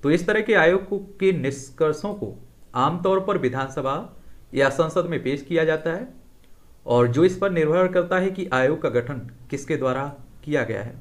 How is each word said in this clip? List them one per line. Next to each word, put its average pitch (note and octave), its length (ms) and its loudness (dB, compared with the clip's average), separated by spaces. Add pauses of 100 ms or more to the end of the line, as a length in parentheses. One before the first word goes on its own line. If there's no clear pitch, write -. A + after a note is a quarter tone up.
तो - 80 2
इस - 160 2
तरह A3 140 2
के A3 120 2
आयोग F#3 340 4
को, G3+ 120 -4
के F#3+ 320 -2
निष्कर्षों D3+ 800 -2
को B2 200 -8 (420)
आमतौर F3 440 2
पर F#3+ 180 -2
विधानसभा C3+ 840 -4 (320)
या C3+ 160 4
संसद D#3+ 360 0
में D#3+ 180 -4
पेश C#3 180 -2
किया D#3+ 240 0
जाता D#3 260 0
है G#3 160 -6 (760)
और B2 220 4
जो C3+ 180 4
इस F#3 120 2
पर G3 140 0
निर्भर E3+ 360 2
करता F3+ 300 2
है F#3+ 140 0
कि F#3+ 220 -8
आयोग C3 280 2
का D3+ 80 0
गठन A#2+ 420 -2 (180)
किसके C#3+ 280 -4
द्वारा C3 360 -2 (300)
किया D3 200 0
गया G#2 200 -6
है। A#2+ 180 -10